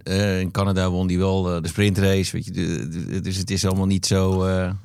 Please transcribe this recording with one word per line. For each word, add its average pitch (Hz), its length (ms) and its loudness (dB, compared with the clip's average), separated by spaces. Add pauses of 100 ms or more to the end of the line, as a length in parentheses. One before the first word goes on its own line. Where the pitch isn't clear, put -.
eh, 95 360 0
in 92 120 -4
Canada 95 380 2
won 92 180 0
hij 90 100 2
wel, 95 380 0
eh, 85 60 -2
de 80 60 -6
sprintrace. 98 640 2
Weet - 140 -6
je, 92 60 -12
de, 82 360 -4
de, 85 340 -6
dus 92 160 -4
het 95 140 -4
is 98 140 0
allemaal 95 200 2
niet 95 200 2
zo, 95 400 2
eh, 92 240 0 (160)